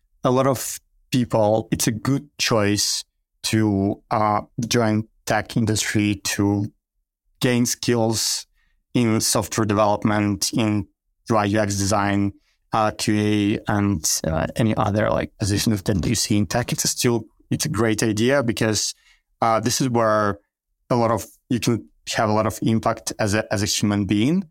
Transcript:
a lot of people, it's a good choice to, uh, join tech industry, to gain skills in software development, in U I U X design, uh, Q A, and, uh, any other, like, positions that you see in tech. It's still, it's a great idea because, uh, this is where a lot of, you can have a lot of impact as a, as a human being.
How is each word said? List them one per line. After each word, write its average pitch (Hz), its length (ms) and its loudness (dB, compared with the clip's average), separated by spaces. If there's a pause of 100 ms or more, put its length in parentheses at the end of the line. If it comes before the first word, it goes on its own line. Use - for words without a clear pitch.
(260)
a 131 60 4
lot 127 140 2
of - 320 -2 (320)
people, 110 600 2
it's - 160 -2
a 135 40 0
good 135 360 -4 (100)
choice 104 680 0 (380)
to, 104 580 0 (100)
uh, 107 300 2 (260)
join 110 400 0 (180)
tech 107 300 -2
industry, 104 600 0
to 101 540 -2 (720)
gain 123 260 2
skills 117 800 -2 (480)
in 113 280 2
software 113 420 0
development, 104 880 2
in 104 340 0 (440)
U 113 80 2
I 104 80 2
U 104 140 2
X 101 180 0
design, 101 560 0 (400)
uh, 107 180 2
Q - 240 -2
A, 104 440 2 (120)
and, 101 540 0
uh, 80 220 0 (100)
any 110 180 0
other, 107 340 0
like, - 280 -2
positions 101 460 -2
that 104 220 -2
you 120 100 0
see 107 220 0
in 104 80 0
tech. 120 280 -4
It's - 160 -2
still, 120 340 -2 (260)
it's - 160 -4
a - 40 -6
great 110 340 0
idea 120 400 0
because, 113 500 -2 (480)
uh, 113 200 2
this 120 180 -2
is 135 80 0
where 107 520 2 (500)
a 131 80 2
lot 113 140 2
of, 113 140 -2 (240)
you 120 120 0
can 117 260 0 (280)
have 113 140 2
a 107 40 2
lot 107 140 2
of 113 140 -6
impact 113 560 -2
as 107 160 0
a, 107 200 -2
as 104 100 -2
a - 20 0
human 101 400 0
being. 117 460 0